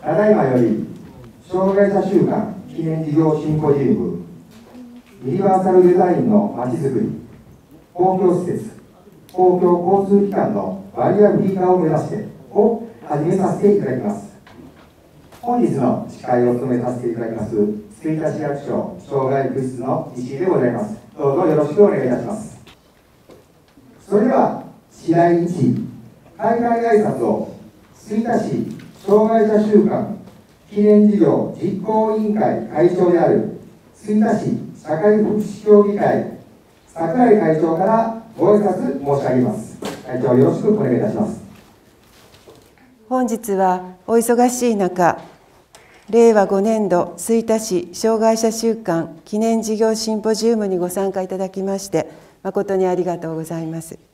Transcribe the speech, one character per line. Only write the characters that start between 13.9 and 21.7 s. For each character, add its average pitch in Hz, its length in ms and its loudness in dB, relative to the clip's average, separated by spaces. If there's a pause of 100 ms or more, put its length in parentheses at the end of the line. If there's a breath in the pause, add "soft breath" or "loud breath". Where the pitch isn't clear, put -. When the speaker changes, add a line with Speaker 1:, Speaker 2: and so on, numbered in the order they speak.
Speaker 1:
き - 40 -8
ま 208 160 -6
す。 - 120 -18 (1120)
本 240 180 -2
日 - 120 2
の - 360 -2
司 - 140 -20
会 123 260 2
を 123 60 2
務 123 200 -4
め 120 80 -2
さ 123 120 -4
せ - 80 -10
て 117 100 -4
い - 20 -4
た - 60 -8
だ 113 80 -6
き 113 80 -8
ま 104 100 -6
す、 - 80 -8 (460)
吹 156 180 -4
田 156 140 -4
市 151 80 -8
役 143 240 -6
所 - 320 -6 (100)
障 135 220 -2
害 - 200 -2
福 127 120 -6
祉 127 140 -6
室 - 60 -12
の 131 360 -4
石 127 200 -10
井 - 20 -8
で 180 80 -2
ご 165 120 2
ざ 123 100 2
い - 40 -2
ま 107 140 -4
す。 - 100 -10 (220)
ど 143 160 0
う - 20 0
ぞ 180 100 2
よ 151 100 2
ろ 147 100 2
し - 80 -6